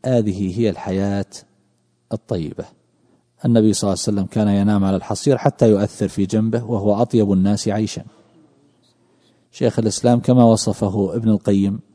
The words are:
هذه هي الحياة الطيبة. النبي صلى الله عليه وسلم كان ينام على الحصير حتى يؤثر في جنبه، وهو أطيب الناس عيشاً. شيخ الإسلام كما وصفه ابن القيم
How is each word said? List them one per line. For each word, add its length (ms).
هذه 540
هي 100
الحياة 560
الطيبة. 520
النبي 280
صلى 140
الله 200
عليه 100
وسلم 80
كان 220
ينام 360
على 140
الحصير 400
حتى 320
يؤثر 380
في 180
جنبه، 380
وهو 380
أطيب 300
الناس 360
عيشاً. 360
شيخ 280
الإسلام 400
كما 240
وصفه 720
ابن 140
القيم 500